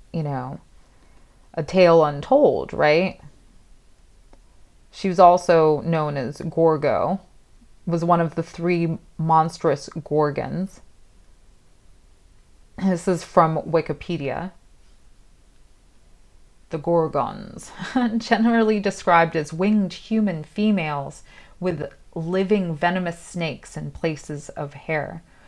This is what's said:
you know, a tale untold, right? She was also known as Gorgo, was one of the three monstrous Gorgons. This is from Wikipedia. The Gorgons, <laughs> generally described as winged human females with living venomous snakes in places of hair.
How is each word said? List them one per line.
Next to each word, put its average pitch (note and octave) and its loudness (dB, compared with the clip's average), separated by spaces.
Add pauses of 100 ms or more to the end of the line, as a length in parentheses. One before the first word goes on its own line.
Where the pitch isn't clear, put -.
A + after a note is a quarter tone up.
(120)
you E3 -6
know, C3+ -8 (960)
a E3 -4
tale E3+ 6
untold, D3 2
right? D#3 2 (1700)
She - -8
was F3+ 0
also E3+ 6
known D3+ -2
as C#3 -8
Gorgo, D#3 0 (640)
was E3 -2
one E3+ 4
of E3 -2
the E3 -4
three E3+ -2 (200)
monstrous D#3+ 0
Gorgons. D3+ -4 (2000)
This F#3 -2
is F3+ -2
from D#3+ 2
Wikipedia. D#3+ -6 (2250)
The D#3+ -8
Gorgons, D3+ -4 (220)
<laughs> A#3+ 0
generally A3+ 2
described F3 2
as D3+ -4
winged F#3+ 0
human G3+ -2
females D#3 -2 (360)
with F3 -4 (220)
living F3+ 0
venomous F3 -2
snakes - -8
in D3+ -10
places D3+ -8
of C#3+ -10
hair. D#3 -8 (240)